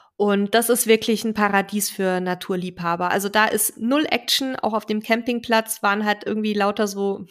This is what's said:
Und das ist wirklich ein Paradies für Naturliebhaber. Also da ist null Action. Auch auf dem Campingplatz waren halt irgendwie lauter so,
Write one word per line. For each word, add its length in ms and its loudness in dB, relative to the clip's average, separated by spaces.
Und 320 2
das 160 4
ist 160 2
wirklich 380 2
ein 100 -2
Paradies 560 0
für 300 0
Naturliebhaber. 880 -2
Also 180 0
da 180 4
ist 340 -2
null 280 2
Action. 480 -2
Auch 180 -2
auf 120 -2
dem 160 -2
Campingplatz 800 -2
waren 240 0
halt 220 -2
irgendwie 260 -2
lauter 320 2
so, 460 -4